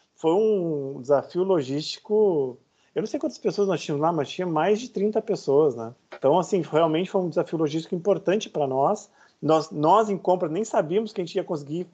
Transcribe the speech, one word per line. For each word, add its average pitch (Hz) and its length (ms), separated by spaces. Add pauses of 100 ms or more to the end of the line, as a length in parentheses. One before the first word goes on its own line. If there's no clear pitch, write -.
(160)
foi 160 180
um 165 680
desafio 143 420
logístico. 156 1160 (340)
Eu 160 80
não 220 60
sei 294 120
quantas 277 180
pessoas 196 320
nós 165 120
tínhamos 147 200
lá, 160 100
mas 151 180
tinha 185 160
mais 175 340
de 247 100
trinta 214 320
pessoas, 147 540
né? 117 180 (220)
Então, 147 220
assim, 180 240
realmente 160 480
foi 190 120
um 180 80
desafio 165 280
logístico 160 380
importante 180 540
pra 147 180
nós. 139 420 (320)
Nós, 151 300
nós, 190 380
em 190 80
compra, 175 320
nem 190 160
sabíamos 208 480
que 190 80
a 175 40
gente 165 100
ia 180 80
conseguir 165 500